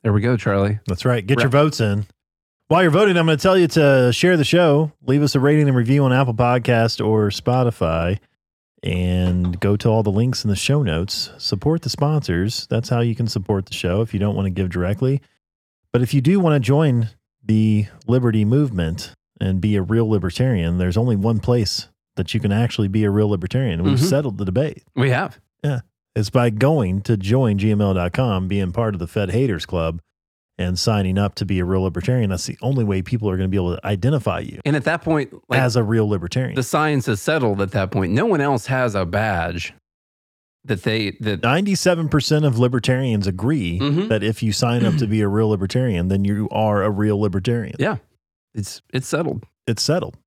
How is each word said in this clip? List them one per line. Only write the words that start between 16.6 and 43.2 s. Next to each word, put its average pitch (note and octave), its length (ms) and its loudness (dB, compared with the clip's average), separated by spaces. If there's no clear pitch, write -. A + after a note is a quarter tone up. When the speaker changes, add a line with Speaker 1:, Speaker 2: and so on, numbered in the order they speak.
Speaker 2:
join B2 500 2
the G#2+ 400 2
liberty A#2 400 2
movement G#2+ 680 -2
and F#2+ 220 -2
be G#2 160 0
a G2 60 0
real A2 260 0
libertarian, F#2 720 0
there's F2+ 180 0
only A#2 200 0
one G#2+ 240 0
place A#2+ 480 -2
that - 160 -6
you A2+ 80 -2
can G2+ 120 0
actually A2 360 0
be G#2+ 160 0
a G2+ 60 2
real G#2 180 2
libertarian. F#2+ 540 -2
We've G2 160 2
Speaker 1:
Mm-hmm. C3+ 80 2
Speaker 2:
settled C3+ 320 -2
the G2 80 -4
debate. B2 360 -2
Speaker 1:
We C3 140 2
have. C#3 280 -2
Speaker 2:
Yeah. C#3 180 -2
It's G#2+ 140 -2
by A#2+ 180 4
going G#2+ 540 0
to A2 160 0
join G#2 400 2
G G#2+ 120 2
M G#2 120 2
L G2 100 2
dot F2+ 220 -2
com, F#2+ 340 0
being F#2+ 240 -2
part A2 220 -2
of F2+ 40 -6
the E2+ 80 -6
Fed G2 240 -4
Haters G#2+ 360 -2
Club, E2 340 -4
and F2+ 220 -4
signing G2 400 0
up G2+ 160 0
to - 100 -6
be F#2+ 140 -2
a F2+ 80 0
real F#2+ 160 0
libertarian. F#2+ 480 -2
That's F2+ 160 -6
the - 160 -10
only B2+ 220 0
way F#2+ 180 -2
people G#2+ 260 -4
are F#2 80 -2
gonna F#2+ 120 -2
be F#2+ 100 -2
able F2 180 -2
to - 100 -16
identify G#2 520 -2
you - 260 -12
Speaker 1:
And D3 120 0
at C#3 80 -4
that D#3+ 180 -2
point, D3+ 320 -2
like, B2+ 100 2
Speaker 2:
as B2 160 0
a A#2+ 60 2
real A2 260 2
libertarian. G#2+ 460 -4
Speaker 1:
the C3 80 -2
science D3+ 460 0
is G#2+ 120 -2
settled B2 400 0
at G2 120 -2
that F#2+ 180 -2
point. F#2+ 220 0
No C3+ 140 2
one F#3 140 2
else C#3 260 0
has B2+ 280 -2
a F#2+ 100 0
badge F2 720 -4
that G2+ 180 -4
they, A2 260 -2
that G#2 220 -4
Speaker 2:
Ninety-seven E3+ 640 0
percent D3+ 360 0
of A#2+ 160 2
libertarians B2 640 0